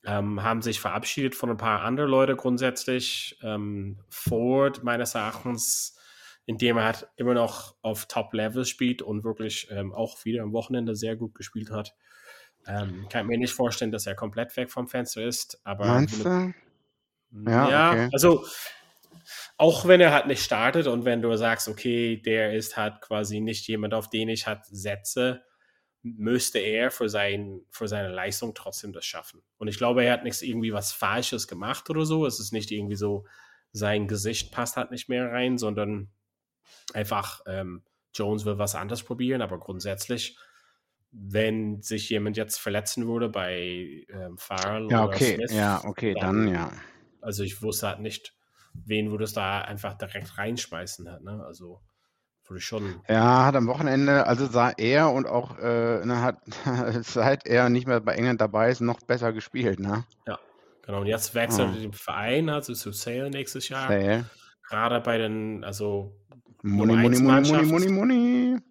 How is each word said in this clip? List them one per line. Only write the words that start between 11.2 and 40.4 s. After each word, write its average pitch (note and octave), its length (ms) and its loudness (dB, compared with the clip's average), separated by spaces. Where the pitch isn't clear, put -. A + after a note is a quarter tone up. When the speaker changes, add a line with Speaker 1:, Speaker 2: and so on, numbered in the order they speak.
Speaker 1:
gespielt G#2+ 360 -12
hat. G#2+ 240 -8
Ähm, G2 440 -6
kann G#2+ 160 -2
mir A#2 120 0
nicht B2 140 0
vorstellen, A#2 400 -2
dass A2 140 -6
er A#2 80 -6
komplett A2+ 420 -6
weg B2 140 -4
vom B2 180 -8
Fenster B2 360 -4
ist, - 400 -6
aber G2+ 220 -2
Speaker 2:
Meinst D3+ 380 4
Speaker 1:
wenn F3+ 300 0
Speaker 2:
du? A#2 60 0
Ja, B2+ 180 6
Speaker 1:
Ja, D#3 220 6
Speaker 2:
okay. A#2 220 2
Speaker 1:
also C#3 320 6
auch D#3+ 280 6
wenn F3+ 140 12
er E3 120 10
halt C#3+ 140 6
nicht C#3 160 0
startet C3+ 440 2
und A#2+ 180 0
wenn A#2+ 180 2
du A#2 140 2
sagst, A2+ 320 0
okay, A#2 480 0
der A2 380 0
ist A2 240 -4
halt G#2+ 240 -4
quasi G#2+ 380 -4
nicht A2 280 -6
jemand, G#2+ 240 -2
auf A2 160 -4
den A2 220 -2
ich A2 160 -4
halt G#2+ 180 -6
setze, G#2 760 -4
müsste A#2 560 -2
er A2 320 0
für A2+ 200 -4
sein, G2+ 580 -4
für - 180 -8
seine F#3+ 220 -4
Leistung G3+ 460 -6
trotzdem G#2 400 -12
das E2+ 100 -12
schaffen. - 380 -12
Und G#2+ 100 -6
ich G2+ 80 -6
glaube, B2 260 4
er A#2+ 120 6
hat A#2+ 100 -4
nichts A#2 160 -6
irgendwie A2+ 320 -4
was G2+ 200 -4
Falsches A2+ 540 -2
gemacht G2+ 440 -8
oder D#3 160 0
so. D#3+ 180 2
Es A#2 160 -2
ist G#2 120 -8
nicht G#2+ 180 -6
irgendwie G#2 260 -4
so, G2+ 300 -2
sein G#2 380 0
Gesicht G#2+ 420 -4
passt B2 280 -4
halt A#2+ 120 -6
nicht B2 200 -10
mehr B2 200 -2
rein, B2 280 0
sondern G#2 500 -2
einfach, G#2 520 -4
ähm, F#2+ 360 -8
Jones G#2+ 320 -2
will G#2 120 -2
was G#2 160 -2
anderes G#2 280 -6
probieren, B2 400 -2
aber F#2 180 -6
grundsätzlich, G2 800 -6